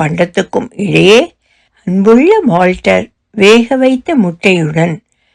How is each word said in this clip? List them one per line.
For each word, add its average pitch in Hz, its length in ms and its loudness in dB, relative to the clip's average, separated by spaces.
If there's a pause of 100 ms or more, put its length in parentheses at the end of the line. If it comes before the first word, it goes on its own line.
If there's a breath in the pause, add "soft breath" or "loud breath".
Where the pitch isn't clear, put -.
பண்டத்துக்கும் 175 760 -4
இடையே 190 440 2 (680)
"அன்புள்ள 233 540 2
வால்டர், 185 680 -2 (240)
வேக 226 460 2
வைத்த 262 400 -2
முட்டையுடன்" 170 760 -2 (400)